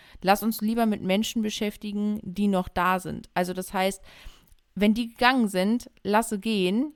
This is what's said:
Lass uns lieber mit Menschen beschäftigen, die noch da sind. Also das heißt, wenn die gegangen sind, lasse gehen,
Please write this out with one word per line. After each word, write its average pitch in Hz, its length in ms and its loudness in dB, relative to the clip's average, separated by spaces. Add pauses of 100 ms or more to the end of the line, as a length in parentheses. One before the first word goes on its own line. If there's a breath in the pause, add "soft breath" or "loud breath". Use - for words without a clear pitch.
(220 soft breath)
Lass 196 220 4
uns 220 180 -2
lieber 226 240 0
mit 214 180 0
Menschen 208 380 0
beschäftigen, 208 800 -4
die 202 240 -2
noch 185 200 2
da 185 320 0
sind. - 340 -10
Also 180 200 0
das 185 200 -10
heißt, 190 280 -2 (760 loud breath)
wenn 208 180 4
die 233 160 -4
gegangen 247 380 2
sind, 196 420 0 (120)
lasse 208 380 0
gehen, 214 560 0